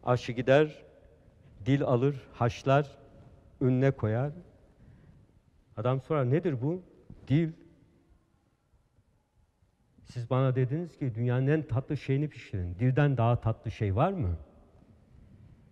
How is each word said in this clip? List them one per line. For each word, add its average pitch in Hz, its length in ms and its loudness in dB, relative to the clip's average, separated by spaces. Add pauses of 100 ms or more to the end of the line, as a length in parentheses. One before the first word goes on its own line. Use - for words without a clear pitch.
Aşçı 123 280 -2
gider, 131 520 2 (800)
dil 139 160 2
alır, 135 500 0
haşlar, 135 680 0 (600)
önüne 127 300 2
koyar. 127 420 -4 (1400)
Adam 123 240 0
sorar, 139 300 0
"Nedir 151 320 0
bu?" 170 200 -4 (460)
"Dil." 160 240 2 (2500)
"Siz 117 260 -10
bana 131 260 2
dediniz 139 420 -2
ki 127 160 -4
dünyanın 123 320 0
en 151 160 2
tatlı 135 340 -4
şeyini 139 320 -2
pişirin. 87 500 -8
Dilden 131 380 2
daha 120 240 2
tatlı 110 300 -4
şey 98 260 -2
var 165 160 2
mı?" 101 240 -4 (1400)